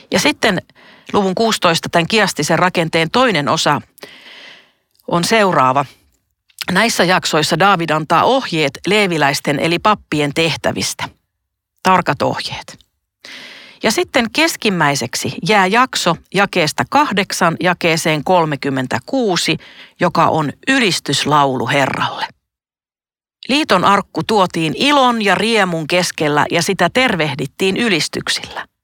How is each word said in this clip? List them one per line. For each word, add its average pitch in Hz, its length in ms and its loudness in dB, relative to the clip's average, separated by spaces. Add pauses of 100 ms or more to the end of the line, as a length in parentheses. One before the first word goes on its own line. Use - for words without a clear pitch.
(100)
Ja - 100 0
sitten 233 420 0 (500)
luvun 190 220 0
kuusitoista, 190 540 0
tämän 170 180 0
kiastisen 175 520 0
rakenteen 165 520 0
toinen 190 380 0
osa, 156 320 0 (1300)
on 170 160 0
seuraava. 147 600 2 (840)
Näissä 202 340 2
jaksoissa 160 540 0
Daavid 175 320 2
antaa 156 340 2
ohjeet 180 640 0
leeviläisten 156 760 0
eli 165 180 0
pappien 151 560 -2
tehtävistä. - 720 -4 (760)
Tarkat 180 400 2
ohjeet. - 560 -6 (1040)
Ja 220 80 2
sitten 254 400 0
keskimmäiseksi 165 1000 -2 (160)
jää 202 180 4
jakso 196 500 0 (180)
jakeesta 185 560 0
kahdeksan 190 720 0
jakeeseen 160 640 0
kolmekymmentäkuusi, 156 1300 -2 (440)
joka 170 260 2
on 151 260 0 (160)
ylistyslaulu 143 1000 0
Herralle. - 580 -2 (1200)
Liiton 262 360 2
arkku 196 380 0
tuotiin 175 540 0
ilon 254 480 2
ja 190 100 2
riemun 185 520 0
keskellä 151 640 0
ja 165 120 0
sitä 180 280 0
tervehdittiin 175 840 -2
ylistyksillä. - 880 -4 (180)